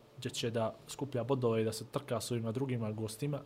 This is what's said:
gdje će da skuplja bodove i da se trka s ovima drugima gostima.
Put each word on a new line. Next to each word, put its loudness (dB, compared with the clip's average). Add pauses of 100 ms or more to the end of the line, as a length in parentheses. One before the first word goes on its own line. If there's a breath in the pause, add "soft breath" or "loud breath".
(180)
gdje -4
će -2
da 2 (100)
skuplja -2
bodove 4
i 4
da 2
se -6
trka -2
s -6
ovima 0
drugima 0
gostima. -2